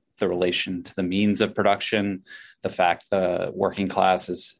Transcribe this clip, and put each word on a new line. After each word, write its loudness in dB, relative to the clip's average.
the 0
relation -2
to -18
the -4
means 2
of 2
production, 0
the -2
fact 0
the 0
working -2
class 2
is -8